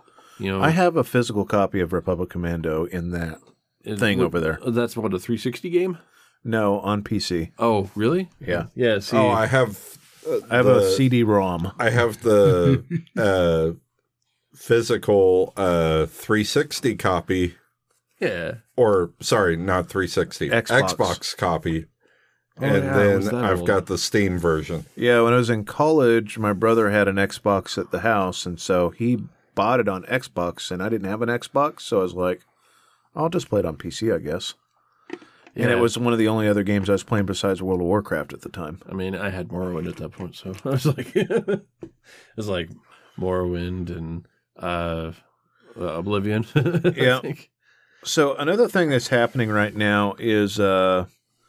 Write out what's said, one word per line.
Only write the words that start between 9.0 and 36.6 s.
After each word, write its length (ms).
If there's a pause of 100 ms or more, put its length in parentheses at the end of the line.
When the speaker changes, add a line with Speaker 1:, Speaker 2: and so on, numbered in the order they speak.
Speaker 3:
Oh, 140
I 160
have, 520 (320)
uh, 100 (100)
Speaker 2:
I 80
have 100
a 140
Speaker 3:
the 100
Speaker 2:
C 160
D-rom. 720
Speaker 3:
I 120
have 320
the, 600 (180)
Speaker 1:
<laughs> 160
Speaker 3:
uh, 640 (760)
physical, 1000
uh, 520
three 360
sixty 520
copy. 600 (640)
Speaker 1:
Yeah. 360 (200)
Speaker 3:
Or, 360 (100)
sorry, 340
not 320
three 200
sixty. 420
Speaker 2:
Xbox. 460
Speaker 3:
Xbox 420
copy. 480 (760)
Speaker 1:
Oh, 40
Speaker 3:
And 200
Speaker 1:
yeah, 120
Speaker 3:
then 180
Speaker 1:
was 160
that 120
Speaker 3:
I've 180
Speaker 1:
old? 60
Speaker 3:
got 200
the 100
Steam 400
version. 480 (100)
Speaker 2:
Yeah, 260
when 120
I 40
was 120
in 160
college, 720
my 160
brother 380
had 160
an 80
Xbox 640
at 100
the 120
house, 440
and 140
so 320
he 260 (380)
bought 240
it 100
on 140
Xbox, 640
and 140
I 60
didn't 200
have 140
an 60
Xbox, 520
so 200
I 20
was 100
like, 280 (720)
"I'll 140
just 200
play 120
it 40
on 120
P 120
C, 220
I 80
guess." 340 (1000)
And 160
it 60
Speaker 1:
Yeah. 40
Speaker 2:
was 160
one 160
of 60
the 80
only 200
other 140